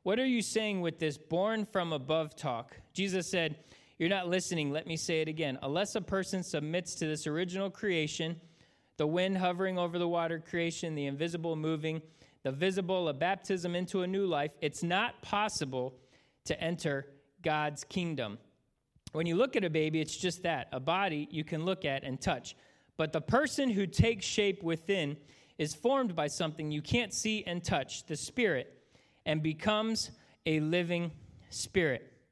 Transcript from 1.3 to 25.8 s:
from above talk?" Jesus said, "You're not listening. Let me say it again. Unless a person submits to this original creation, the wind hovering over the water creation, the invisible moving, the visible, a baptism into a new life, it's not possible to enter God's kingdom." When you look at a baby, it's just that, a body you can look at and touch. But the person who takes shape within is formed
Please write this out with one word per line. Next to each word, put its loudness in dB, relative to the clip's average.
from 0
above 0
talk?" -6
Jesus -2
said, 0
"You're 2
not 0
listening. 0
Let -4
me -4
say 0
it 0
again. -2
Unless 0
a -2
person -2
submits -2
to -2
this -2
original -2
creation, 0
the 4
wind 2
hovering 2
over 0
the 2
water 0
creation, -2
the -2
invisible -2
moving, -2
the 0
visible, 0
a 0
baptism 0
into 0
a 0
new 2
life, 0
it's -2
not 0
possible -2
to -2
enter -2
God's 0
kingdom." -4
When 0
you 2
look 2
at 4
a 2
baby, 2
it's -4
just -4
that, -2
a -4
body 0
you -4
can -4
look -2
at 0
and -4
touch. -2
But 0
the 0
person 4
who 2
takes 4
shape 2
within 0
is -2
formed 2